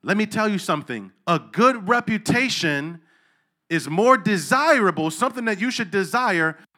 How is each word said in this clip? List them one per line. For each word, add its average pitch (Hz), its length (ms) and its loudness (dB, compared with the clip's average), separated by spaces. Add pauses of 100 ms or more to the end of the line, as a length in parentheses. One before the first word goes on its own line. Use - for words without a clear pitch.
Let 190 140 0
me 214 80 0
tell 214 240 -2
you 196 80 -2
something. 127 560 -6 (140)
A 170 120 2
good 202 480 0
reputation 208 1120 -2 (720)
is 165 200 -2
more 220 260 4
desirable, 202 960 2
something 240 320 -4
that 214 160 -2
you 240 100 -2
should 220 220 -6
desire 185 680 0 (200)